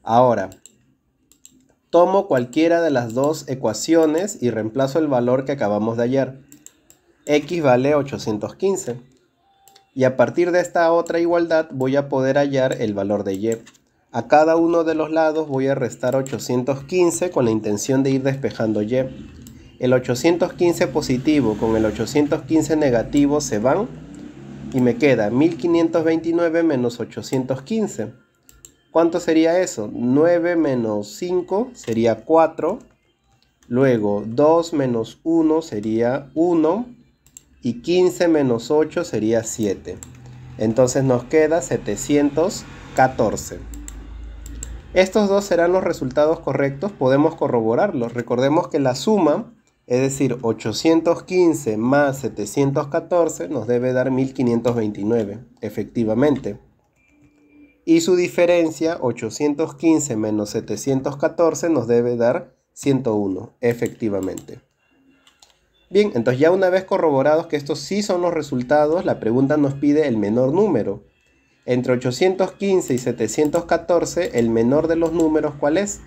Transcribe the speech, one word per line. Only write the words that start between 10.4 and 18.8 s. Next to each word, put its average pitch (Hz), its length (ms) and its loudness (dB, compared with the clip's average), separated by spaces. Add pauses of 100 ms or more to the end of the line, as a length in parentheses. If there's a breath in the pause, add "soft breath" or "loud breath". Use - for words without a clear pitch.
de 175 80 2
esta 170 320 2
otra 170 300 0
igualdad 170 500 0
voy 131 240 -2
a 143 140 0
poder 135 260 0
hallar 139 460 0
el 107 120 -2
valor 101 300 -2
de 98 120 -4
y. 107 160 -2 (600)
A 117 160 -6
cada 156 280 6
uno 165 280 2
de 160 120 0
los 156 160 -2
lados 156 360 0
voy 135 200 -2
a 135 80 0
restar 127 400 -4
ochocientos 131 680 -2
quince 180 460 0
con 143 160 0
la 113 60 2
intención 110 500 0
de 135 80 0
ir 135 140 0
despejando 113 580 -2